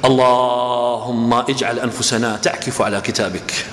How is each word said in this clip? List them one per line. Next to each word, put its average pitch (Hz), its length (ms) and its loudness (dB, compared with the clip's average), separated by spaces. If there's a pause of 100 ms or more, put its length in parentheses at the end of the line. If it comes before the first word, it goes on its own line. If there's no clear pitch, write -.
اللهم 123 1300 2
اجعل 123 440 0
أنفسنا 117 580 -2
تعكف - 460 -2
على 104 180 0
كتابك. 98 520 -4 (200)